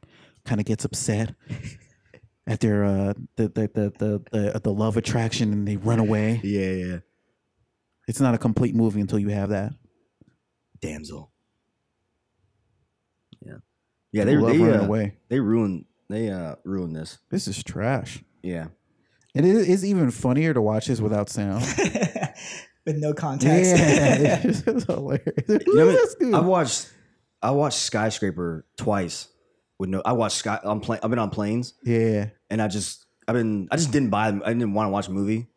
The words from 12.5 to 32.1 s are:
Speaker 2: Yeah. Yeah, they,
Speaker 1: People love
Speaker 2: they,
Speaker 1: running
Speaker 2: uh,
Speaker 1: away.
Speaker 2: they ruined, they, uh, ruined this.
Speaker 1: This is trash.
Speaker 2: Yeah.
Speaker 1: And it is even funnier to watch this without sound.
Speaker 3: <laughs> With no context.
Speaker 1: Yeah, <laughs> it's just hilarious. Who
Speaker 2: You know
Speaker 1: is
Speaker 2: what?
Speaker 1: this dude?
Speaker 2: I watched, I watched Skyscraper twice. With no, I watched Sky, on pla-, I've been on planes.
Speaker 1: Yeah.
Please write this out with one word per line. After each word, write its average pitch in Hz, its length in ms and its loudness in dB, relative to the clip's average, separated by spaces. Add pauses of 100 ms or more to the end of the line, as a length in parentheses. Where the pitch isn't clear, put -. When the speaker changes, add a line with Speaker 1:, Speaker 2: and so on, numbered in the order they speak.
Speaker 2:
Yeah. - 140 -18 (540)
Yeah, 104 120 2
they, 117 80 4
Speaker 1:
People 110 160 6
love 127 100 4
Speaker 2:
they, 175 60 6
Speaker 1:
running 107 160 6
Speaker 2:
uh, 98 40 2
Speaker 1:
away. 104 320 0 (120)
Speaker 2:
they 131 120 0
ruined, 104 440 0 (240)
they, 107 220 -4
uh, 87 340 -8
ruined 90 320 -6
this. 80 220 -12 (120)
Speaker 1:
This - 160 -4
is 95 160 -8
trash. 127 600 -6 (200)
Speaker 2:
Yeah. 85 260 -8 (640)
Speaker 1:
And 151 140 2
it 190 80 6
is 190 300 4
even 185 260 2
funnier 139 420 0
to 127 80 2
watch 107 260 0
this 123 140 -2
without 104 280 0
sound. 104 340 -4
Speaker 3:
<laughs> - 1200 -6
With 156 120 -4
no 151 180 -2
context. 156 600 4
Speaker 1:
Yeah, 147 640 6
<laughs> - 20 -2
it's 226 200 0
just 226 260 -2
hilarious. 139 340 -2 (240)
Who 208 60 2 (140)
Speaker 2:
You 381 100 4
know 466 120 8
Speaker 1:
is - 60 6
Speaker 2:
what? 508 80 6
Speaker 1:
this 466 140 0
dude? 247 180 2
Speaker 2:
I - 60 4
watched, 170 500 0 (500)
I 110 120 0
watched 143 260 0
Skyscraper 90 880 -2 (100)
twice. 98 520 -4 (500)
With 95 120 -6
no, 95 140 -4
I 113 100 0
watched 110 240 -2
Sky, 110 260 -4
on 104 160 -2
pla-, 113 200 -4
I've 110 100 -4
been 120 100 0
on 104 100 -2
planes. 110 440 -4 (100)
Speaker 1:
Yeah. 113 460 0 (200)